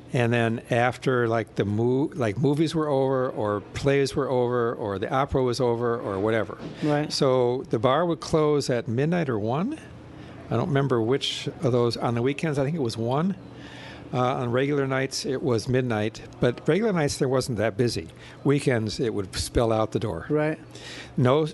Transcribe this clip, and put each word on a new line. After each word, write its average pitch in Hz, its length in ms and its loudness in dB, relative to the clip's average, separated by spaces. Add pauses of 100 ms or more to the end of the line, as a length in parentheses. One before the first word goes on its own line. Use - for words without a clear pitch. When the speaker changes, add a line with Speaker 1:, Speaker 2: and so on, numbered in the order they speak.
(120)
Speaker 1:
and 120 180 2
then 117 300 2 (100)
after, 123 560 0
like, 113 280 -2
the - 100 0
mo-, 120 500 0
like, 117 220 -2
movies 147 380 2
were 156 120 -2
over, 135 440 0
or 104 320 -2 (100)
plays 139 420 2
were 135 140 0
over, 123 460 2
or 101 240 -4
the 101 120 -4
opera 135 320 0
was 123 160 0
over, 117 400 0
or 101 200 -2
whatever. 107 400 0 (240)
Speaker 2:
Right. 151 280 0
Speaker 1:
So 127 600 2
the 127 80 2
bar 131 260 4
would 170 160 -2
close 151 480 2
at 131 200 0
midnight 147 420 0
or 113 80 0
one. 151 400 -2 (720)
I 120 60 2
don't 120 120 2
remember 139 320 2
which 127 480 -2 (140)
of 127 100 2
those. 120 240 2
On 123 180 -2
the 117 60 0
weekends, 143 380 0
I 143 60 2
think 151 120 -2
it 156 60 -2
was 113 160 -2
one. 139 380 0 (760)
Uh, 127 220 0
on 127 180 -2
regular 139 340 2
nights, 131 380 -2
it 131 180 -2
was 120 240 2
midnight. 120 540 0 (200)
But - 280 0
regular 202 240 2
nights, 151 240 0
there 151 140 0
wasn't 127 260 0
that 107 220 0
busy. 110 300 0 (360)
Weekends, 135 560 2
it 113 140 0
would 98 200 -6
spill - 380 2
out 110 200 2
the 113 60 0
door. 92 300 -4
Speaker 2:
Right. 151 300 0 (580)
Speaker 1:
No, 143 380 4